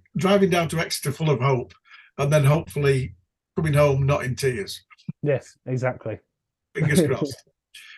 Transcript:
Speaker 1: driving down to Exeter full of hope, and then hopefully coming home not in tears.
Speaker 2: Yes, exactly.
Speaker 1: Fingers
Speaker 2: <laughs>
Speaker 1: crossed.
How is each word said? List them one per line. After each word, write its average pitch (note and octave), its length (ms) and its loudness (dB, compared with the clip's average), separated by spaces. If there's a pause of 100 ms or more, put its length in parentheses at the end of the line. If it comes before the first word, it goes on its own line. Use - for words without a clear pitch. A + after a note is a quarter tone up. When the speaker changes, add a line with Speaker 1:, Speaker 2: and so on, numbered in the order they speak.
(180)
Speaker 1:
driving F#3+ 340 4
down F3 180 0
to D#3+ 100 -4
Exeter - 320 -4
full D#3 200 -2
of C3+ 80 0
hope, B2+ 340 0 (460)
and C#3+ 120 0
then D3+ 120 4
hopefully C#3+ 720 0 (400)
coming D#3+ 180 -2
home C#3 320 4
not C#3 200 0
in B2+ 100 -4
tears. A#2+ 480 -4 (400)
Speaker 2:
Yes, C#3+ 420 -4
exactly. B2 540 -6 (560)
Speaker 1:
Fingers D#3 260 2
Speaker 2:
<laughs> D3+ 60 2
Speaker 1:
crossed. C#3 380 -4 (520)